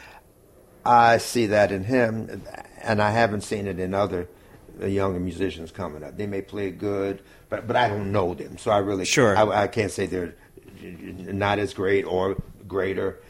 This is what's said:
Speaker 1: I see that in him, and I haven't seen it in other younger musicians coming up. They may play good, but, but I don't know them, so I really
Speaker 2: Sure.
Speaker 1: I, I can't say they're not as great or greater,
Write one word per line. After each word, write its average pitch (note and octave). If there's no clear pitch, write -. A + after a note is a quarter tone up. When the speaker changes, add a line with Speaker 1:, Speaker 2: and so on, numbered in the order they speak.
Speaker 1:
I A#2+
see A2+
that G2+
in F#2+
him, A2
and G#2+
I G#2
haven't G#2+
seen G2+
it F2+
in F#2
other F#2+
younger G2
musicians E2+
coming D#2
up. D2
They G2+
may G2
play G2
good, G2
but, G#2+
but A#2+
I A#2+
don't G2+
know F2+
them, -
so A2
I G#2
really G2
Speaker 2:
Sure. G#2
Speaker 1:
I, G#2
I G2
can't G2+
say G2
they're F2
not F#2+
as G2+
great G2
or F#2
greater, F#2+